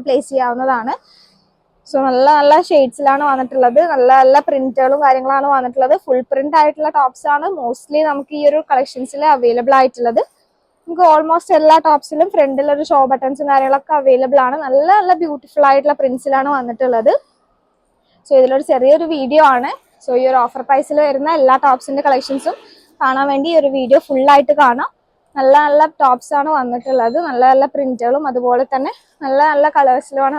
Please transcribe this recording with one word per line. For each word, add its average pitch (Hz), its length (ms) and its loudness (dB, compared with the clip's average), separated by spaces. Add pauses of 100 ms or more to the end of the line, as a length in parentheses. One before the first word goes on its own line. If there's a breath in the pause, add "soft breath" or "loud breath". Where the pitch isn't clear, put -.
പ്ലേസ് 277 260 -2
ചെയ്യാവുന്നതാണ്. 254 640 -4 (960 soft breath)
So, 302 60 -6 (100)
നല്ല 262 200 2 (120)
നല്ല 285 160 4 (140)
ഷെയ്ഡ്സിലാണ് 277 640 0
വന്നിട്ടുള്ളത്. 262 480 0 (140)
നല്ല 254 160 0 (120)
നല്ല 262 160 4 (100)
പ്രിന്റുകളും 269 580 -2
കാര്യങ്ങളാണ് 269 480 0
വന്നിട്ടുള്ളത്. 262 420 0 (100)
ഫുൾ 254 260 -2
പ്രിന്റ് 285 300 -4
ആയിട്ടുള്ള 302 360 0
ടോപ്സ് 269 380 -2
ആണ് 302 140 -4 (100)
mostly 269 500 -6
നമുക്ക് 285 320 -8
ഈ - 80 -6
ഒരു 302 120 0 (100)
കളക്ഷൻസിൽ 262 520 -4 (120)
അവൈലബിൾ 240 460 0
ആയിട്ടുള്ളത്. 240 420 -2 (640)
നമുക്ക് 339 280 -2
almost 320 360 0 (100)
എല്ലാ 311 180 4 (100)
ടോപ്സിലും 311 480 0
ഫ്രണ്ടിൽ 277 400 0
ഒരു 294 160 -6
ഷോ 294 80 2 (140)
ബട്ടൺസും 269 400 -6
കാര്യങ്ങളൊക്കെ 269 480 0
അവൈലബിൾ 262 460 2
ആണ്. 269 180 -4
നല്ല 277 240 0 (120)
നല്ല 359 220 0
ബ്യൂട്ടിഫുൾ 294 460 -4
ആയിട്ടുള്ള 277 320 2
പ്രിന്റ്സിലാണ് 269 560 -2
വന്നിട്ടുള്ളത്. 240 560 -2 (1120)
So, - 140 -4
ഇതിലൊരു 262 320 0
ചെറിയൊരു 285 440 2
വീഡിയോ 285 280 2 (100)
ആണ്. 254 160 -4 (360)
So, 269 40 -8 (120)
ഈ - 100 -2
ഒരു 254 140 2
ഓഫർ 247 240 -12
പ്രൈസിൽ 285 380 0
വരുന്ന 277 220 -4 (100)
എല്ലാ 262 160 4 (100)
ടോപ്സിന്റെ 269 420 -2
കളക്ഷൻസും 277 480 -4 (460 soft breath)
കാണാൻ 269 280 -2
വേണ്ടി 277 220 -4
ഈ 330 80 2
ഒരു 277 80 -2 (100)
വീഡിയോ 262 280 2
ഫുൾ 269 280 0
ആയിട്ട് 285 260 2
കാണാം. 269 300 0 (480)
നല്ല 269 160 2 (120)
നല്ല 294 160 2 (200)
ടോപ്സ് 254 360 0
ആണ് 294 200 -2
വന്നിട്ടുള്ളത്. 247 680 -2
നല്ല 254 160 -4 (100)
നല്ല 269 120 2 (100)
പ്രിന്റുകളും 262 560 -4
അതുപോലെ 247 340 -2 (100)
തന്നെ 285 180 -6 (320 soft breath)
നല്ല 269 140 -2 (140)
നല്ല 294 140 0 (120)
കളേഴ്സിലുമാണ് 277 600 0